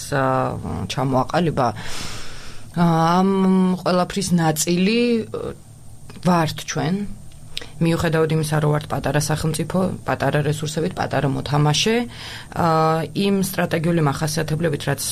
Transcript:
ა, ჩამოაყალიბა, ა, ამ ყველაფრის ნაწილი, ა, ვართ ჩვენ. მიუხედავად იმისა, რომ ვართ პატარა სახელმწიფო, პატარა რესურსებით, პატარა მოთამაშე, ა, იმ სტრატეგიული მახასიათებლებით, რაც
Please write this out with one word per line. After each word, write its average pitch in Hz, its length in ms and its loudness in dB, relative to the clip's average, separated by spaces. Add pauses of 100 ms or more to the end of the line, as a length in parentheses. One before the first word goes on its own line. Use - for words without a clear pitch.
ა, 135 140 0 (600)
ჩამოაყალიბა, 135 840 0
ა, 117 80 -2 (1000)
ამ 170 540 4 (420)
ყველაფრის 180 600 0
ნაწილი, 175 680 2 (200)
ა, - 340 -6 (640)
ვართ 165 420 2
ჩვენ. 156 340 -2 (800)
მიუხედავად 165 560 2
იმისა, 156 260 0
რომ 151 140 2
ვართ 151 140 0
პატარა 143 360 0
სახელმწიფო, 156 580 -2 (200)
პატარა 135 420 0
რესურსებით, 156 520 -2
პატარა 139 360 0
მოთამაშე, 147 680 2 (560)
ა, - 160 0 (460)
იმ 196 260 2
სტრატეგიული 170 600 0
მახასიათებლებით, 151 840 0
რაც 143 180 -2 (100)